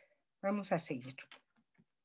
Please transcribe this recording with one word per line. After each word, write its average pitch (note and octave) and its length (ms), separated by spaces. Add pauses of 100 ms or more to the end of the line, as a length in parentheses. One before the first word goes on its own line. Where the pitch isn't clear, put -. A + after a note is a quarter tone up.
(420)
Vamos G3 300
a E3+ 80
seguir. C3 360 (880)